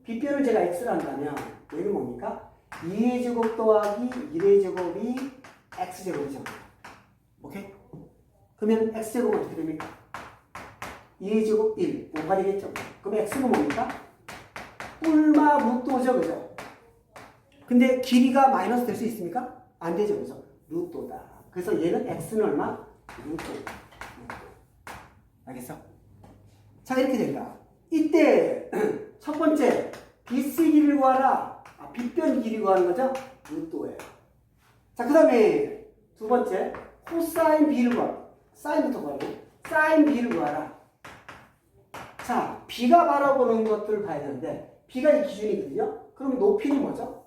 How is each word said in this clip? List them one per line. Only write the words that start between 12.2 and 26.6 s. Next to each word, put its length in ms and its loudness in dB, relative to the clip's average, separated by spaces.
되겠죠. 360 -2
그럼 160 -4
X는 320 -2
뭡니까? 380 0
뿔마 580 6
루트 320 0
오죠. 300 2
그죠? 300 -4
근데 340 4
길이가 480 6
마이너스 380 0
될 100 -4
수 100 -6
있습니까? 560 -8
안 180 -4
되죠. 220 0
그죠? 240 -12
루트 280 -8
오다. 260 -12
그래서 320 -4
얘는 260 -2
X는 360 -2
얼마? 340 -2
루트 240 -10
오. 40 -10
알겠어? 240 -14